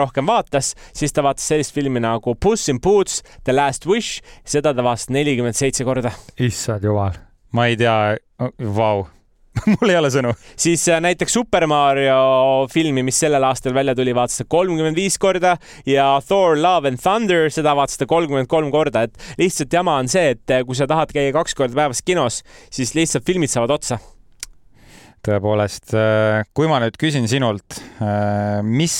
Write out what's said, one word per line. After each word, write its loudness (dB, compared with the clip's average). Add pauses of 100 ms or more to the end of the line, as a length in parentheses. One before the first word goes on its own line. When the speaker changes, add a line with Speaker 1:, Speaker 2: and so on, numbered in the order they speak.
Speaker 1:
rohkem -2
vaatas, -2 (180)
siis -4
ta 0
vaatas -2
sellist -2
filmi -2
nagu -2
Puss 0
in -2
Boots: 2 (220)
The 0
Last 0
Wish. -2 (260)
Seda 0
ta -2
vaatas -2
nelikümmend 0
seitse -2
korda. -2 (280)
Speaker 2:
Issand -2
jumal. 0 (380)
Ma 2
ei 0
tea, 2 (420)
vau. -2 (460)
<laughs> -4
Mul 2
ei 4
ole 2
sõnu. 0 (260)
Speaker 1:
Siis, 0
äh, 4
näiteks -2
Super 2
Mario 4
filmi, 0
mis -2
sellel 2
aastal -2
välja 2
tuli, 0
vaatas 0
ta -10
kolmkümmend 0
viis -2
korda, 2 (260)
ja 2 (180)
Thor: 4
Love 2
and -2
Thunder, 2
seda 0
vaatas -2
ta -2
kolmkümmend 0
kolm 0
korda. 0
Et -6 (180)
lihtsalt 0
jama 2
on -4
see, 2
et, -10
äh, 2
kui -8
sa 0
tahad 0
käia 0
kaks -2
korda -2
päevas 0
kinos, -2 (320)
siis -6
lihtsalt 0
filmid 0
saavad 0
otsa. -6 (1200)
Speaker 2:
Tõepoolest, -2
äh, 2
kui 0
ma 2
nüüd -2
küsin 0
sinult, -2 (240)
äh, -2
mis -2